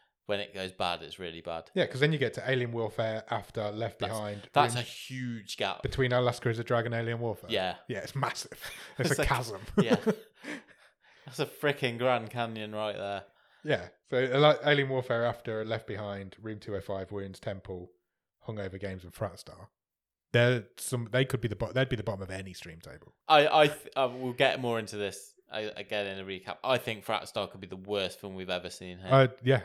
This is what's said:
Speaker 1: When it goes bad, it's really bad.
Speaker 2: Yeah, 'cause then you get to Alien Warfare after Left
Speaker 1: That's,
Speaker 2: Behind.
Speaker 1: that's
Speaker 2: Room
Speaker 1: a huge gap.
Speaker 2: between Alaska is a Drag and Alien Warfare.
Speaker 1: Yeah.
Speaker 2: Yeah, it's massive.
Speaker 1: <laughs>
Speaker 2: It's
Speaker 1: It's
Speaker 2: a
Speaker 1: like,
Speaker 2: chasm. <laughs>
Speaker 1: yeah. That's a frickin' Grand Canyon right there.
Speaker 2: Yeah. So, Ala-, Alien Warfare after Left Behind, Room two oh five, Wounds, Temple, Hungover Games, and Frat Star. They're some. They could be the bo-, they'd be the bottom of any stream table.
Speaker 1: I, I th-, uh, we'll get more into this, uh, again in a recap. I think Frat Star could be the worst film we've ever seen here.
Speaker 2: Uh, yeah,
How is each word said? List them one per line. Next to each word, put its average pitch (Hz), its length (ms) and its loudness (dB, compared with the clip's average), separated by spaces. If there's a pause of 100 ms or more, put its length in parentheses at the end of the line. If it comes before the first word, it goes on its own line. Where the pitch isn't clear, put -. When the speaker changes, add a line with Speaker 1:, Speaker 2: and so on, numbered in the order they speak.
(260)
Speaker 1:
When 101 140 0
it - 120 -8
goes 95 200 -6
bad, 87 300 -2
it's 76 160 -14
really 85 220 -8
bad. 82 340 -8
Speaker 2:
Yeah, 180 120 4
'cause 131 140 -4
then 151 120 4
you 151 60 0
get 120 160 0
to - 160 -4
Alien 123 220 0
Warfare 110 580 -2
after 104 400 -4
Left 107 300 -4
Speaker 1:
That's, 101 120 -2
Speaker 2:
Behind. 104 400 -6
Speaker 1:
that's 123 220 4
Speaker 2:
Room 123 80 -2
Speaker 1:
a - 20 -2
huge 120 720 -8
gap. 98 240 -2
Speaker 2:
between 127 320 0
Alaska 123 380 4
is 110 80 0
a 117 60 -2
Drag 117 200 2
and 120 100 -4
Alien 117 240 -2
Warfare. 110 320 -6
Speaker 1:
Yeah. 92 260 0 (120)
Speaker 2:
Yeah, 101 120 -4
it's - 140 -10
massive. - 460 -4 (240)
Speaker 1:
<laughs> - 140 -20
Speaker 2:
It's 165 140 2
Speaker 1:
It's - 60 2
Speaker 2:
a 156 40 2
Speaker 1:
like, - 60 2
Speaker 2:
chasm. 117 320 0 (100)
<laughs> - 100 2
Speaker 1:
yeah. 135 160 6 (1300)
That's 131 140 -16
a 147 80 0
frickin' 139 520 0
Grand 120 320 2
Canyon 110 440 -4
right 107 220 -2
there. 101 260 -6 (420)
Speaker 2:
Yeah. 123 240 0 (220)
So, 135 80 0
Ala-, 135 480 6
Alien 143 240 4
Warfare 120 340 0
after 110 400 -2
Left 110 220 -4
Behind, 98 560 -8
Room 110 160 -8
two 107 180 -8
oh 92 40 -2
five, 95 300 -6
Wounds, 98 300 -8
Temple, 95 500 -8 (560)
Hungover 98 340 -6
Games, 95 240 -8
and 87 100 -16
Frat 98 240 -6
Star. - 300 -18 (640)
They're 120 320 6 (120)
some. 120 340 -4
They 131 140 4
could 127 160 -2
be 120 80 -2
the 104 80 -4
bo-, 90 160 -4
they'd 127 160 2
be 123 80 -2
the 107 60 -4
bottom 98 200 -4
of 92 80 -10
any 95 220 -10
stream 82 280 -16
table. - 340 -18 (140)
Speaker 1:
I, 151 340 10
I 151 60 10
th-, - 280 -6
uh, 131 160 2
we'll 127 220 -4
get 131 260 4
more 120 180 0
into 107 180 -6
this, 101 380 -4 (180)
uh, 107 240 -4
again 101 300 -4
in 95 120 -6
a 95 60 -8
recap. 95 400 -8
I 127 140 4
think 110 260 -6
Frat - 240 -2
Star 101 180 -2
could 95 140 -12
be 98 60 -12
the 95 100 -10
worst 95 440 -2
film 98 140 -10
we've 92 160 -6
ever 90 200 -2
seen 90 280 -12
here. 92 120 -12
Speaker 2:
Uh, 135 160 10 (160)
yeah, 127 220 4